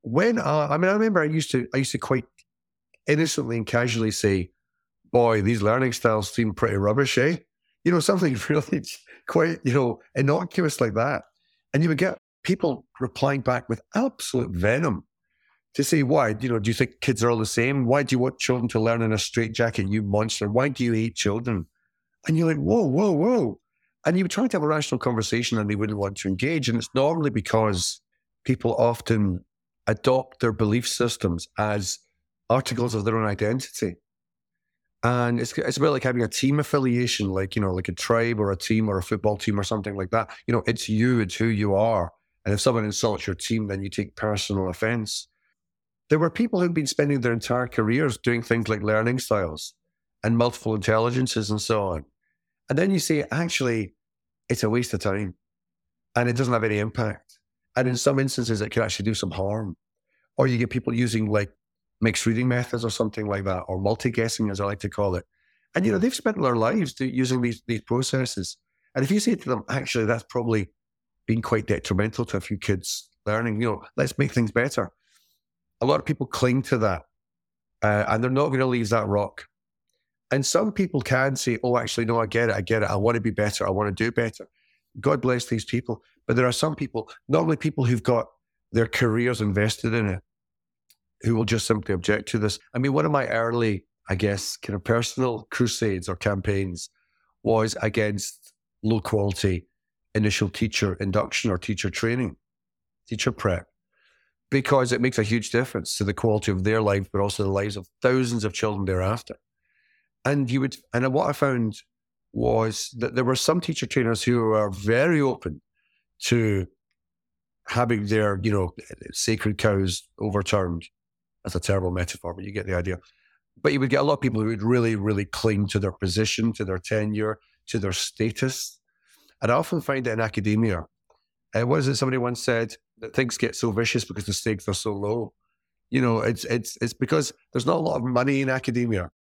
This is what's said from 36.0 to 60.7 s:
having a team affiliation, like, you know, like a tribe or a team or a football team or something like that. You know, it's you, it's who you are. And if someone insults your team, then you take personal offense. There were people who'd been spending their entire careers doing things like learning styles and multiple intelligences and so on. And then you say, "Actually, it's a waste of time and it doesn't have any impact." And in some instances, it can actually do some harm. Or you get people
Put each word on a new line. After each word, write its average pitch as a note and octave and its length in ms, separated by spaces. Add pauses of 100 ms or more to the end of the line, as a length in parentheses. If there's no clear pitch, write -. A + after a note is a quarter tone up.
having B2 200
a G#2+ 40
team C#3 320
affiliation, B2 680
like, F#2+ 260
you A2 60
know, F#2+ 120
like F#2 140
a F2+ 60
tribe A#2 460
or G2+ 120
a F#2 60
team A2 320
or F#2+ 80
a F#2 60
football G#2 340
team G#2 220
or G2+ 40
something G2+ 320
like F#2+ 160
that. A2+ 180 (160)
You A#2 80
know, A#2 120
it's A#2 240
you, A#2 300
it's G2 160
who A2+ 100
you G#2 300
are. G2+ 360 (340)
And G2+ 80
if G2+ 80
someone A#2 240
insults G#2 400
your F#2 100
team, A2 320
then G2 140
you G2 80
take - 260
personal G2 540
offense. A2 580 (840)
There D3+ 100
were D#3+ 100
people A3 300
who'd F3 140
been D3+ 140
spending C#3+ 340
their A#2 120
entire A#2+ 340
careers A#2 500
doing A#2+ 240
things A2+ 260
like G#2+ 140
learning A2 380
styles F2 540 (500)
and A#2 140
multiple A#2 380
intelligences A2+ 760
and G#2+ 120
so G#2+ 220
on. E2+ 220 (640)
And C3+ 80
then F#3+ 140
you F#3 80
say, D3+ 320
"Actually, B2 640 (520)
it's B2 160
a A2 60
waste A#2+ 240
of G2+ 60
time G2 360 (800)
and A#2+ 140
it A#2 60
doesn't B2 180
have A2 100
any G#2+ 160
impact." G#2+ 600 (360)
And B2+ 120
in B2 100
some C3+ 220
instances, A#2 420
it G#2+ 100
can A2+ 120
actually G2 220
do A2 80
some F2+ 180
harm. G2 460 (600)
Or C3+ 100
you B2 100
get A#2 120
people A#2+ 240